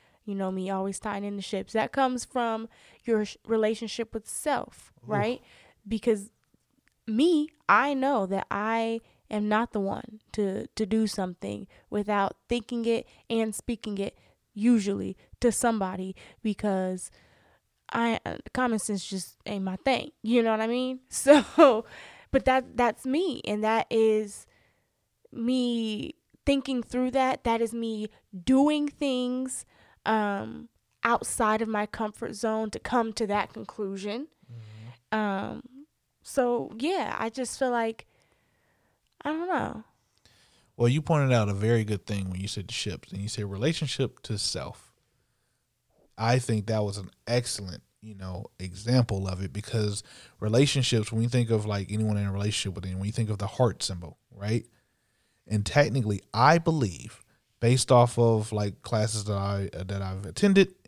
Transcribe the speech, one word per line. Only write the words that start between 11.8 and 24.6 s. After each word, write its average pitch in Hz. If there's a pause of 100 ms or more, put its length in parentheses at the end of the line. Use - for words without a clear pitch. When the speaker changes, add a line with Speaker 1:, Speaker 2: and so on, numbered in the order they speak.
Speaker 1:
without 208 (120)
thinking 233
it 226 (240)
and 220
speaking 214
it, 196 (380)
usually 196 (240)
to 240
somebody, 190 (260)
because 190 (800)
I, 233
uh, 82 (160)
common 240
sense 202
just 190
ain't 196
my 185
thing. 262 (120)
You 233
know 226
what 220
I 220
mean? 254
<laughs> -
So, 269 (460)
but 269
that, 262
that's 240
me, 302
and 208
that 220
is 214 (840)